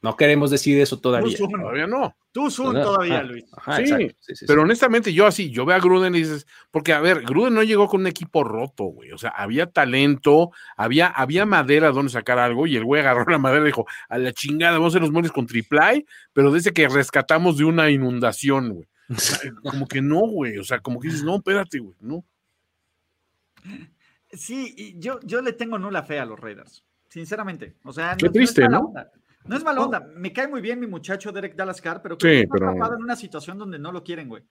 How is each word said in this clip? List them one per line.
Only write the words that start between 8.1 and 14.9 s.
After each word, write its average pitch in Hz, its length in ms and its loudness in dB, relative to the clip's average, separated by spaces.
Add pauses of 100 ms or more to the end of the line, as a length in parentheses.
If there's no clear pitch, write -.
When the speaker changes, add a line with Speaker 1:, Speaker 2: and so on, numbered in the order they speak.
Speaker 3:
roto, 113 420 -6
güey, 65 260 -12
o - 80 -18
sea, 113 100 -6
había 117 400 -2
talento, 143 800 4 (260)
había, 127 300 0
había 156 400 0
madera 151 460 4
donde 135 200 0
sacar 123 280 0
algo 123 260 0
y 143 120 0
el 110 60 -2
güey 139 180 2
agarró 123 300 2
la 160 60 4
madera 135 240 2
y 151 60 2
dijo, 131 180 -2 (240)
"A 117 80 -8
la 127 160 -4
chingada, 160 460 0
vamos 170 120 2